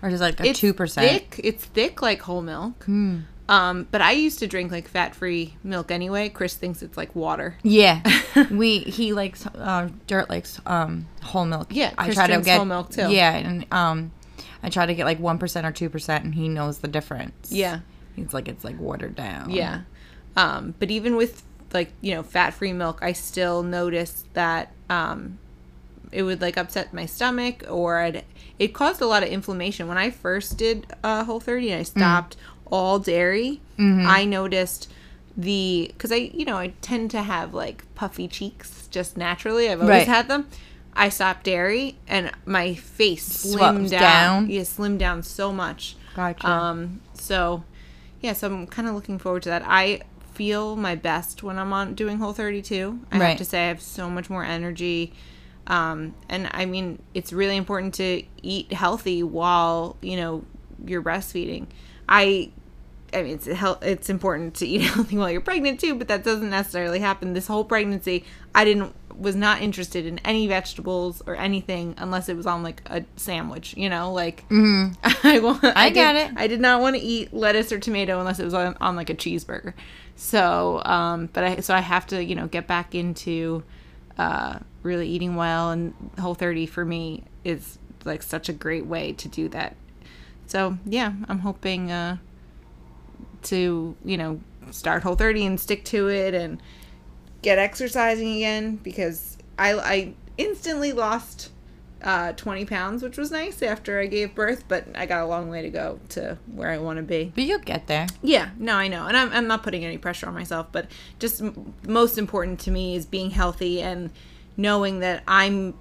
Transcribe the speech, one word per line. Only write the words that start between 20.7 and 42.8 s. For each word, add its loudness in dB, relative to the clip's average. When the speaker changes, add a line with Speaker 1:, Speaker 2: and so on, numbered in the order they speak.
Speaker 2:
but -2
even 0
with, 0
like, -2
you -2
know, -4
fat-free 0
milk, -4
I 0
still -2
noticed -2
that, 0
um, -4
it -2
would, -2
like, -2
upset -4
my -6
stomach, -2
or 0
I'd, 0
it 4
caused 2
a 2
lot 4
of -2
inflammation. -4
When -2
I 2
first -2
did, 0
uh, 0
Whole -4
thirty 0
and -2
I -2
Speaker 1:
Mm. -6
Speaker 2:
stopped 4
all 4
dairy, 2
Speaker 1:
Mm-hmm. 6
Speaker 2:
I 8
noticed -2
the, 0
'cause -4
I, 0
you -4
know, -2
I -4
tend -2
to -2
have, -4
like, -6
puffy -6
cheeks -12
just -6
naturally. 0
I've 0
always 10
Speaker 1:
Right. 6
Speaker 2:
had 4
them. 0
I 6
stopped 0
dairy, 0
and 0
my 0
face 0